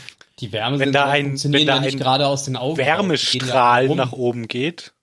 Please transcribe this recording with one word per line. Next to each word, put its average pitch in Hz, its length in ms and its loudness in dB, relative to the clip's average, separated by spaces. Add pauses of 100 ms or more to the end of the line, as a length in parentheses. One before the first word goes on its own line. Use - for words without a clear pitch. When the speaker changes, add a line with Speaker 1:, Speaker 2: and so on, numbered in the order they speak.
(400)
Speaker 1:
die 104 120 -10
Wärmesensoren 117 280 -2
Speaker 2:
Wenn 139 140 0
da 143 120 4
ein, 143 220 2
Speaker 1:
funktionieren 139 340 0
Speaker 2:
wenn 143 60 2
da 135 80 4
Speaker 1:
ja 139 60 0
nicht 135 140 -2
Speaker 2:
ein 135 40 -6
Speaker 1:
gerade 135 280 2
aus 139 160 -2
den 131 120 -6
Augen 127 140 -4
raus. 160 80 -4
Die 135 60 0
gehen 127 40 0
ja 160 100 2
Speaker 2:
Wärmestrahl 127 880 2
Speaker 1:
rum. 160 100 0
Speaker 2:
nach 123 160 0
oben 120 340 -4
geht. 143 560 -6